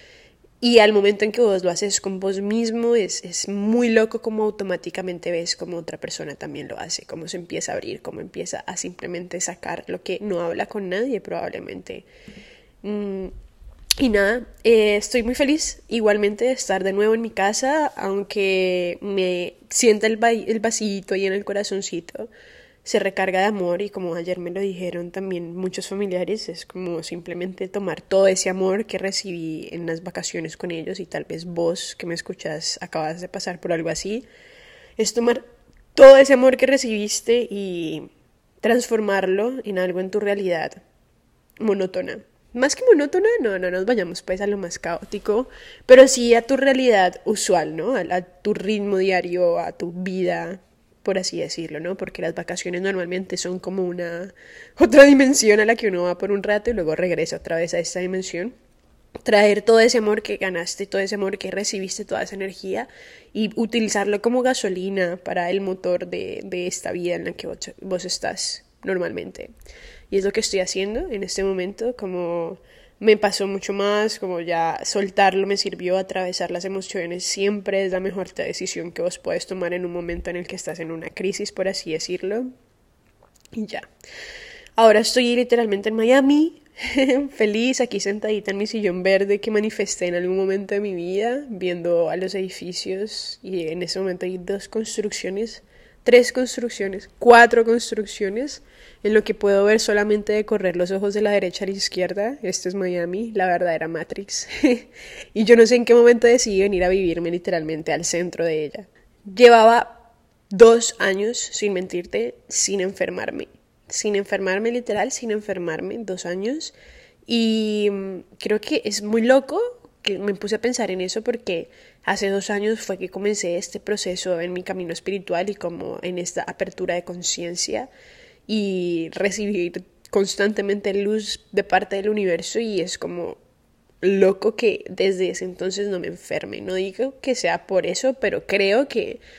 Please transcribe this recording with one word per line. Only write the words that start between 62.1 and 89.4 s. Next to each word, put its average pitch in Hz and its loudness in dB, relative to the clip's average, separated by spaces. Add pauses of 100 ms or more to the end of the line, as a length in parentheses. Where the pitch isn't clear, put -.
esa 202 -12
energía 190 -8 (420)
y 214 -2
utilizarlo 208 0
como 247 2
gasolina 190 -2
para 180 -4
el 196 0
motor 185 -4
de, - -8
de 180 -6
esta 180 -8
vida 175 -2
en - -6
la 175 -8
que - -12
vos, 170 -10 (200)
vos 185 -6
estás - -6 (180)
normalmente. 180 -6 (580)
Y 196 0
es 190 0
lo 196 0
que 220 -2
estoy 202 -2
haciendo 208 -4
en 202 -6
este 190 -6
momento, 196 -4
como 175 -6 (420)
me 208 6
pasó 196 0
mucho 196 -4
más, 208 0
como 180 -6
ya 165 -2
soltarlo 196 2
me 202 0
sirvió, 185 -2
atravesar 185 -4
las 175 -6
emociones 180 -8
siempre 196 -2
es 185 -2
la 185 -2
mejor 190 -6
decisión 170 -8
que 165 -6
vos 180 -4
puedes 175 -4
tomar 180 -6
en 180 -4
un 175 -6
momento 170 -6
en 175 -6
el 175 -8
que 190 -12
estás 170 -10
en 165 -8
una 165 -10
crisis, 196 -6
por 190 -4
así 190 -6
decirlo. 185 -6 (1080)
Y 214 -6
ya. - -10 (920)
Ahora 214 8
estoy 240 2
literalmente 226 2
en 220 -4
Miami, 269 4 (320)
<laughs> 269 2
feliz, 226 0
aquí 220 -2
sentadita 208 -4
en 196 -4
mi 208 -4
sillón 185 -4
verde 196 2